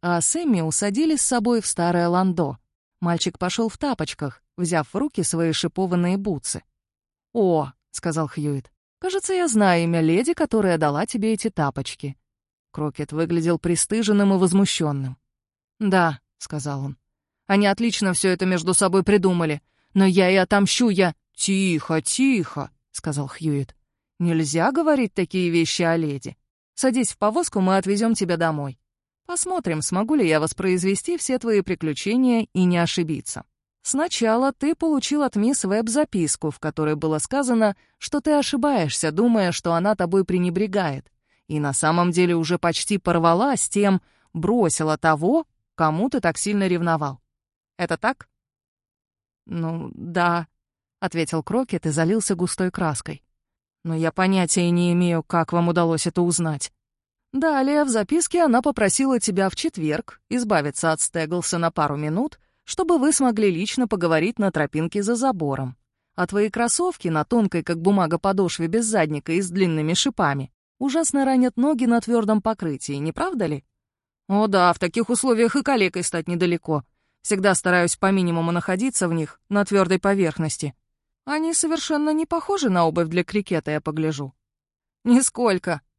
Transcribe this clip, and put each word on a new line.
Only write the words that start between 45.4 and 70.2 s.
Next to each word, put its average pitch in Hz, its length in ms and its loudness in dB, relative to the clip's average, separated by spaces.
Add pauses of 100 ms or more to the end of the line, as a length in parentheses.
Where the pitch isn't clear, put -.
кому 165 340 0
ты 262 120 -2
так - 180 0
сильно 202 300 0
ревновал. 165 520 -2 (580)
Это 170 180 -2
так?» - 320 -4 (1160)
«Ну, 165 480 -6
да», 170 520 -2 (540)
ответил 165 420 -2
Крокет 233 440 -2
и 156 40 0
залился 175 460 0
густой 180 340 -2
краской. 156 540 -6 (600)
«Но 165 100 -4
я 160 180 -2
понятия 185 580 2
не 175 220 2
имею, 175 300 2
как 170 300 -2
вам 170 160 2
удалось 165 380 0
это 175 160 -2
узнать». 165 500 -2 (600)
Далее 285 520 2
в 277 40 -4
записке 285 540 0
она 247 200 4
попросила 262 580 2
тебя 190 300 0
в - 60 -12
четверг 156 720 -4
избавиться 170 640 0
от 156 100 -2
Стеглса 170 560 -2
на 165 120 2
пару 147 260 -2
минут, 160 440 -4 (240)
чтобы 349 340 0
вы 285 140 4
смогли 220 380 2
лично 190 360 -2
поговорить 175 520 0
на 202 120 2
тропинке 165 520 -2
за 226 140 0
забором. 147 600 -2 (380)
А 180 120 -2
твои 208 220 0
кроссовки 233 600 -2
на 156 160 0
тонкой, 202 380 0
как 165 200 -4
бумага, 175 360 2
подошве 190 500 0
без 220 180 0
задника 160 460 -2
и 180 100 2
с 185 80 -6
длинными 165 420 0
шипами 147 580 -2 (280)